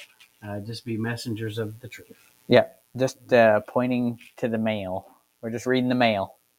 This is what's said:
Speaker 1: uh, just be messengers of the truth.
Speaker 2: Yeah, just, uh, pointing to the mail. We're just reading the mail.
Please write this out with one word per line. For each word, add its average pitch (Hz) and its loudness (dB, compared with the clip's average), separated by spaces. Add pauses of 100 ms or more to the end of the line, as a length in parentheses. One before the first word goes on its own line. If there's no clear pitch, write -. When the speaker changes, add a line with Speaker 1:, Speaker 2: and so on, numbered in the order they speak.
(440)
Speaker 1:
uh, 104 -8
just 113 -12
be 113 -6
messengers 113 -6
of 107 -8
the 110 -18
truth. - -20 (160)
Speaker 2:
Yeah, 117 6 (300)
just, 127 -2
uh, 110 8
pointing 123 -2 (180)
to 127 -4
the 113 -2
mail. 101 -4 (340)
We're 117 -8
just 117 -8
reading 127 2
the 127 0
mail. 110 0 (240)